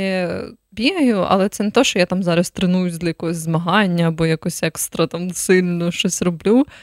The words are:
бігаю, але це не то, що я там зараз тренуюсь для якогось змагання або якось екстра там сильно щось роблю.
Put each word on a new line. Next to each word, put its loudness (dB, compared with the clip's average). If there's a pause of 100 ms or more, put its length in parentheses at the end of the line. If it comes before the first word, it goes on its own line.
(720)
бігаю, 0
але 2
це -6
не -2
то, 4
що 0
я 4
там -2
зараз 2
тренуюсь 0
для -4
якогось -4
змагання 0
або 0
якось -2
екстра -2
там -6
сильно 0
щось -2
роблю. 2 (180)